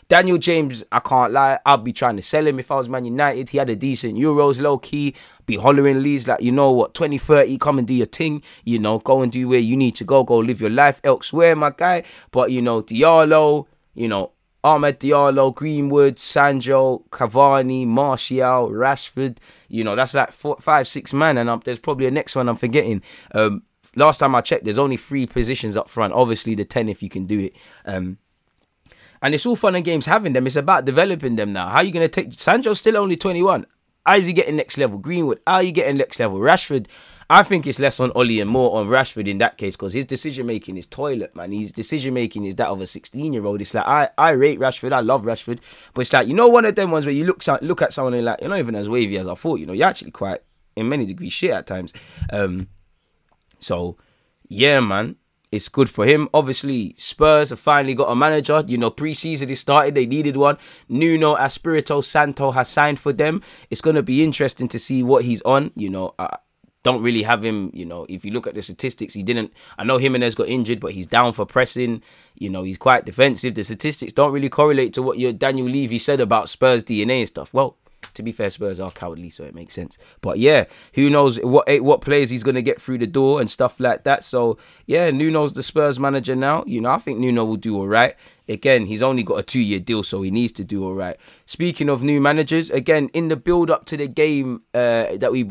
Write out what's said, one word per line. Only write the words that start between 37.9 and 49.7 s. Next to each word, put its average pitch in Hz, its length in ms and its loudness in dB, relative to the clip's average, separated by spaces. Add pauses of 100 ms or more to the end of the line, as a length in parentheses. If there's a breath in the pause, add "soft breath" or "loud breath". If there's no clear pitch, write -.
on 127 160 0
Oli 117 260 2
and 101 80 -2
more 120 300 2
on 104 80 -2
Rashford 117 400 0
in 98 120 -4
that 110 200 0
case, 98 160 -6
'cause 98 180 -10
his 131 120 -4
decision-making 123 720 -8
is 87 100 -14
toilet, 131 480 -6
man. 87 160 -12
His 101 220 -8
decision-making 123 720 -4
is 98 100 -8
that 113 140 -2
of 95 120 -6
a 92 60 -10
sixteen-year-old. 110 720 -6
It's - 140 -10
like, 110 120 -2
I, 143 300 0
I 156 140 4
rate 147 300 2
Rashford, 131 320 -2
I 131 80 2
love 117 240 0
Rashford, 117 340 -6 (340 loud breath)
but 127 100 -4
it's - 100 -2
like, 123 160 4
you 143 60 -2
know, 233 120 6
one 240 180 6
of 208 120 0
them 190 160 0
ones 156 120 0
where 143 100 -2
you 147 100 -2
look 180 180 -2
so-, 143 200 0
look 165 200 -2
at 143 100 -2
someone 131 220 -4
and 120 100 -2
like, 117 160 -4
"You're 156 100 -8
not 196 100 -2
even 117 160 -4
as 104 120 -6
wavy 107 300 -2
as 92 80 -6
I 90 80 -8
thought," 147 240 -4
you 78 80 -12
know, 87 60 -10